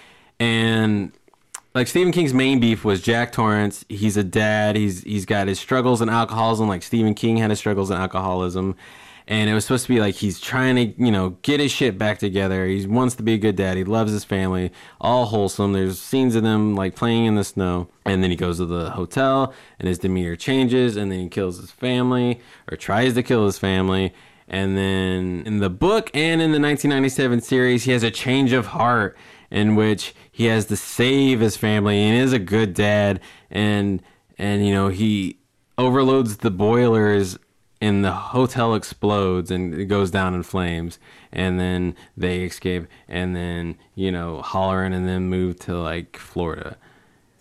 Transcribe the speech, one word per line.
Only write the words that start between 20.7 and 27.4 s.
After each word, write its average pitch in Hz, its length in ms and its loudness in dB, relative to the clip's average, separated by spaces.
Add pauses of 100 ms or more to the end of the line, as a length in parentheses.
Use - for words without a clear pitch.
and 101 120 -2
then 92 100 -4
he 90 100 -8
kills 92 300 -4
his 95 120 -20
family, 123 680 0 (280)
or 80 60 -8
tries 117 380 0
to 123 100 0
kill 113 220 2
his 98 120 0
family. 95 540 0 (380)
And 95 280 -2
then 92 680 -2
in 107 140 -2
the 98 100 0
book 190 440 -2
and 165 280 0
in 160 100 2
the 151 80 2
nineteen 147 300 0
ninety-seven 135 500 0
series, 127 460 2